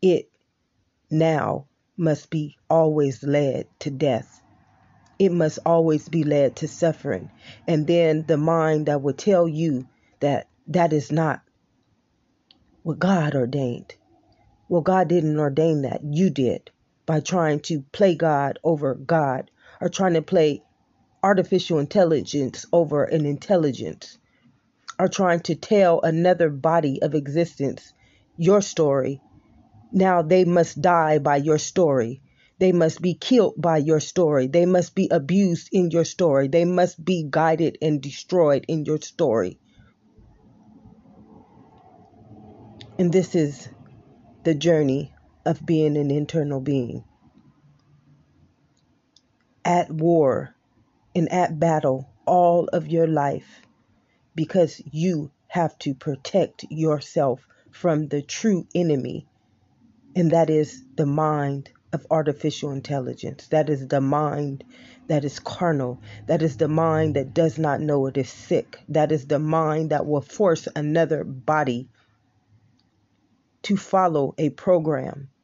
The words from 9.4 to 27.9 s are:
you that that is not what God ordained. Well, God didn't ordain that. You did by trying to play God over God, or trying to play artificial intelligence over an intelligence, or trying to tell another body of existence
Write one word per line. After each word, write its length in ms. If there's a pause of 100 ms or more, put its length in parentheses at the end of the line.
you 400 (320)
that 300 (180)
that 260
is 200
not 300 (1400)
what 160
God 380
ordained. 580 (760)
Well, 140
God 260
didn't 300
ordain 440
that. 200
You 260
did 440 (340)
by 140
trying 400
to 220 (100)
play 240
God 480
over 300
God, 540 (320)
or 80
trying 260
to 80
play 420 (580)
artificial 560
intelligence 960
over 320
an 200
intelligence, 960 (800)
or 80
trying 320
to 160
tell 460
another 500
body 500
of 140
existence 800 (440)